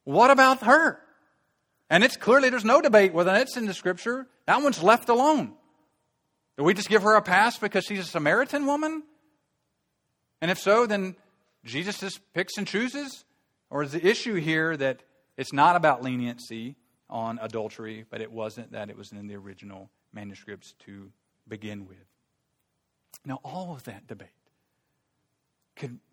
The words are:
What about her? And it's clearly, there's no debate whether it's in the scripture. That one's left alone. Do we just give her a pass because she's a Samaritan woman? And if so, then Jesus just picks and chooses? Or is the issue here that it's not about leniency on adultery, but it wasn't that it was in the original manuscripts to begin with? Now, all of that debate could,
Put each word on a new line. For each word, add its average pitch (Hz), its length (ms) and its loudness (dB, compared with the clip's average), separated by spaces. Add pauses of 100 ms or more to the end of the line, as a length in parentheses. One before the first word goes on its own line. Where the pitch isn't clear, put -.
What 202 260 6
about 262 320 4
her? 285 360 4 (880)
And 170 160 4
it's 254 140 2
clearly, 254 320 4
there's 240 160 -4
no 262 160 6
debate 208 320 6
whether 175 220 2
it's 262 220 -2
in 226 100 -4
the 185 80 -6
scripture. 233 500 -6 (220)
That 240 160 2
one's 247 180 0
left 220 260 4
alone. 247 460 2 (1040)
Do 139 60 -4
we 180 100 4
just 196 160 -6
give 202 140 4
her 214 100 4
a 214 80 8
pass 208 380 2
because 202 260 -2
she's 202 140 -6
a 185 60 -6
Samaritan 214 600 -2
woman? 311 380 -4 (1400)
And 165 80 -2
if 185 80 -2
so, 220 300 4
then 196 280 -4 (480)
Jesus 156 360 -8
just - 340 -12
picks 185 240 -6
and 202 80 -6
chooses? 254 580 -6 (460)
Or 143 140 -4
is 135 80 -10
the 165 160 0
issue 226 280 0
here 160 420 -2
that 135 260 -4 (320)
it's - 160 -10
not 151 240 4
about 151 260 2
leniency 120 760 -8 (320)
on 113 320 -8
adultery, 110 680 -10
but 113 120 -12
it 110 100 -12
wasn't 110 400 -12
that 107 180 -12
it 104 60 -18
was 101 160 -20
in 104 160 -16
the 104 80 -14
original 98 540 -20 (240)
manuscripts 101 600 -18 (120)
to 98 260 -20 (380)
begin 104 360 -12
with? 92 120 -20 (1300)
Now, 131 180 -12
all 175 300 -12
of 131 100 -18
that 104 240 -18
debate 107 220 -18 (1500)
could, 123 240 -14 (140)